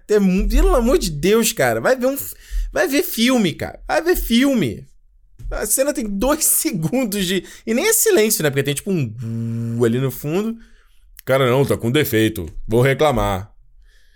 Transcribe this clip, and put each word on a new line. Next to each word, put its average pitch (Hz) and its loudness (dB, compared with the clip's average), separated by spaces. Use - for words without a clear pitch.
Tem 208 2
mu-, 196 2
pelo 311 4
amor 254 2
de 196 -4
Deus, 196 2
cara. 117 0
Vai 220 2
ver 247 0
um 277 -2
f-, - -10
vai 311 0
ver 277 0
filme, 226 0
cara. - -10
Vai 302 0
ver 339 2
filme. 233 0
A 160 -6
cena 269 0
tem 269 -6
dois 226 -2
<laughs> - -
segundos 202 -2
de, 180 -2
e 220 -2
nem 311 0
é 453 4
silêncio, 226 2
né? 147 2
Porque 139 0
tem, 147 -2
tipo, 202 -6
um 117 -4
ali 117 2
no 135 -2
fundo. 196 -4
"Cara, 135 2
não, 135 4
tá 117 0
com 117 -2
defeito. 110 0
Vou 113 2
reclamar." 120 0